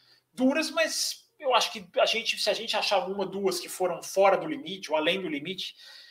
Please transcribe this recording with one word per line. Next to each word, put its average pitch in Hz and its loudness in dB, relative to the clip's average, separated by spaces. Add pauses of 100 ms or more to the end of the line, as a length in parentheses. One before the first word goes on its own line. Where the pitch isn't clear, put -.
(320)
duras, 302 2
mas - -2 (120)
eu 262 2
acho 214 4
que 196 -12 (120)
a 214 6
gente, 214 0
se - 0
a 190 4
gente 220 -4
achar 202 2 (100)
uma, 196 -2
duas 190 -2
que - -10
foram 175 -2
fora 196 4
do 160 -4
limite 156 -8
ou 156 2
além 175 2
do 175 -4
limite, 160 -6 (360)